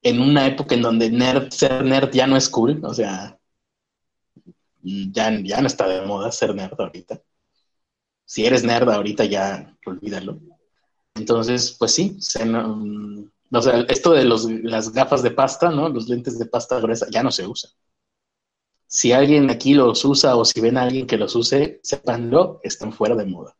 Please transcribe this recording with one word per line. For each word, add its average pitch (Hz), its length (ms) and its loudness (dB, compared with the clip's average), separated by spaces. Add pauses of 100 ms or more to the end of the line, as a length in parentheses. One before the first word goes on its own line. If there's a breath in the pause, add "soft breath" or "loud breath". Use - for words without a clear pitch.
en 240 180 2
una 139 260 6
época 131 300 0
en 120 60 2
donde 113 280 2
nerd, 127 400 2
ser 131 340 0
nerd 135 280 2
ya 131 160 2
no 135 80 4
es 131 120 2
cool, 135 360 0
o - 100 -8
sea, 98 420 -6 (1500)
ya, 98 480 -4 (120)
ya - 180 -4
no - 60 2
está - 220 -2
de 92 180 -2
moda 101 240 -4
ser - 240 -2
nerd 95 260 -10
ahorita. - 400 -10 (1040)
Si - 220 -4
eres 123 180 4
nerd 117 260 2
ahorita 104 340 0
ya, 98 520 -4 (100)
olvídalo. 95 540 -12 (760)
Entonces, 117 640 -2
pues 113 140 0
sí, - 280 -2
se, - 260 -6
no, 113 380 -4 (680)
o 117 100 2
sea, 123 260 4
esto 165 240 2
de 135 120 6
los, 113 200 2
las 113 480 -4
gafas 131 300 2
de 117 100 2
pasta, 147 380 2
¿no? 156 180 0
Los 117 200 -6
lentes 120 300 -6
de 117 80 -4
pasta 123 340 -4
gruesa 113 300 -2
ya 113 120 0
no 135 100 0
se 90 140 -6
usa. - 240 -12 (1160)
Si - 240 2
alguien 139 380 6
aquí 131 240 2
los 123 300 4
usa 139 320 4
o 113 80 4
si 110 160 0
ven 117 160 2
a 127 60 2
alguien 127 260 -2
que 117 80 0
los 107 180 -4
use, 139 480 0
sépanlo, 120 800 -2
están - 300 -10
fuera 113 240 0
de 104 100 -4
moda. 85 340 -12